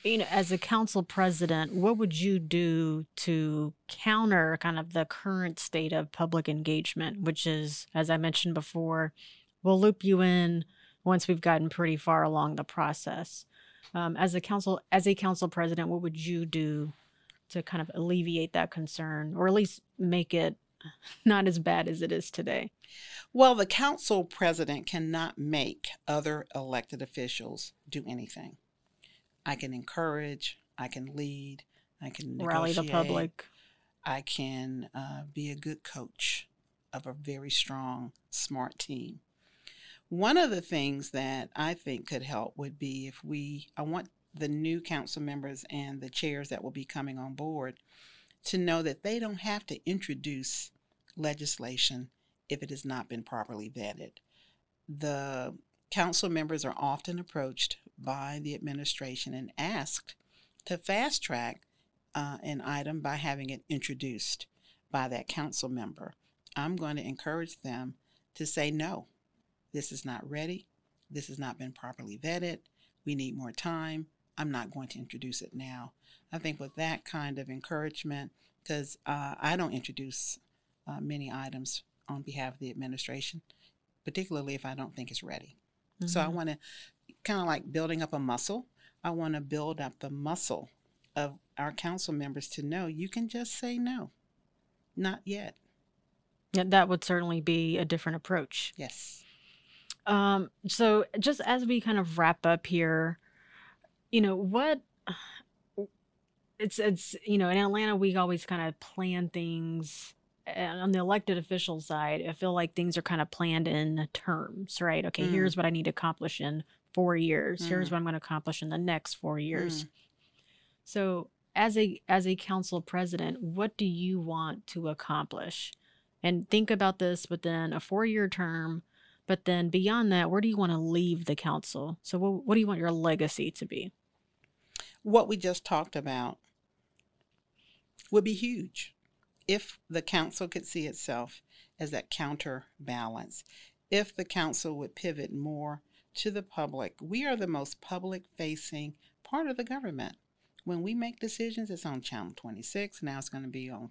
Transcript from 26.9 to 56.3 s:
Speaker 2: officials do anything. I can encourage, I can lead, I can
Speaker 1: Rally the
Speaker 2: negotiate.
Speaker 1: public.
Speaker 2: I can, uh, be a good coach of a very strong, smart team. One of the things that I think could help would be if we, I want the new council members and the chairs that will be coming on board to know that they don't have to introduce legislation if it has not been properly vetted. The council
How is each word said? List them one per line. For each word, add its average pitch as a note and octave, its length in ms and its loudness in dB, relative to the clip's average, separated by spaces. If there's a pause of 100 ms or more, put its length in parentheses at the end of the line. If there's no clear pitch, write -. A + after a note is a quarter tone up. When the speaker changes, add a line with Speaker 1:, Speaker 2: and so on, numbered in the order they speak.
Speaker 2:
officials B2 720 -8 (120)
do C#3+ 220 -8
anything. B2+ 480 -10 (880)
I C#3 120 -2
can C3 180 -8
encourage, D3 840 -4 (200)
I B2+ 100 -6
can C3+ 260 -10
lead, C#3+ 500 -8 (360)
I D#3+ 80 -10
can C3 300 -10
Speaker 1:
Rally E3 340 2
the E3 120 0
Speaker 2:
negotiate. E3 220 2
Speaker 1:
public. E3 380 -2 (580)
Speaker 2:
I C3+ 200 -4
can, C3 720 -4
uh, C#3 300 -10 (100)
be D3 160 -6
a C#3+ 40 -8
good D3+ 280 -8
coach - 640 -4 (420)
of C#3 160 -8
a C3 60 -8
very C#3+ 380 -8
strong, B2+ 640 -2 (180)
smart - 480 -2
team. - 420 -8 (880)
One G#3+ 300 6
of E4+ 100 8
the F#3+ 140 0
things C#3 480 -2
that C3+ 440 -4
I D#3 200 0
think C3+ 340 -6
could C3+ 140 -4
help B2+ 340 -6
would C#3+ 220 -10
be C3+ 280 -6
if - 160 -16
we, D3 540 -8
I D#3+ 60 -6
want F3 260 -6 (260)
the D3+ 140 -4
new D#3+ 320 0
council D3+ 400 -6
members C#3 480 -6
and C#3 320 -6
the C3+ 80 -10
chairs C#3+ 400 -4
that - 160 -6
will C3 60 -6
be C3 160 -10
coming C3+ 320 -6
on C3+ 160 -8
board C#3+ 440 -6 (640)
to - 120 0
know E3+ 260 4
that D3 200 -2
they A3 160 0
don't G#3+ 220 -4
have G#3 260 -4
to C#3+ 180 -6
introduce C#3+ 880 -4 (460)
legislation C3 920 -2 (400)
if C#3 140 -4
it B2+ 80 -10
has C3+ 120 -8
not C3 280 -6
been A#2 120 -8
properly A2 460 -6
vetted. G#2+ 440 -8 (760)
The C#3 680 -4 (360)
council F3+ 400 2